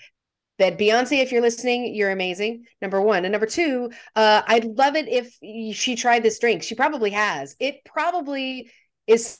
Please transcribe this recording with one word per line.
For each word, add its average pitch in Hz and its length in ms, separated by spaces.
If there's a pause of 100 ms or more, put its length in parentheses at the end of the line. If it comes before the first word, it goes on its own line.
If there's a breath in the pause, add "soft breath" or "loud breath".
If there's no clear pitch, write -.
(600 loud breath)
that 185 180
Beyonce, 240 440
if 254 100
you're 240 100
listening, 240 540
you're 202 160
amazing, 190 540 (160 loud breath)
number 196 200
one. 196 240
And 190 60
number 214 160
two, 254 420 (260 loud breath)
uh, 214 300
I'd 233 200
love 262 300
it 294 140
if 240 320
y-, 220 320
she 254 220
tried 240 280
this 220 160
drink. 220 240
She 226 120
probably 262 360
has. 185 480
It 269 240
probably 277 840 (380 soft breath)
is 226 320